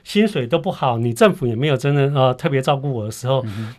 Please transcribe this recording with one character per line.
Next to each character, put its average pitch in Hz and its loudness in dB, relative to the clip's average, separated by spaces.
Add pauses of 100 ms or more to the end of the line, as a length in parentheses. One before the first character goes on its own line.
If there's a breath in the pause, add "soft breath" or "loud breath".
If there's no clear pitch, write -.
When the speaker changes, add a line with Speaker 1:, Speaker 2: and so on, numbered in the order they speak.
Speaker 1:
薪 214 2
水 127 -4
都 165 2
不 165 -4
好， 127 0
你 117 0
政 196 4
府 139 -4
也 113 0
没 127 -2
有 143 2
真 143 0
的， 139 2
呃， 131 4
特 170 -4
别 139 0
照 143 0
顾 135 -4
我 113 -4
的 107 -6
时 - -10
候， 131 0
Speaker 2:
嗯 104 -8
哼。 113 -10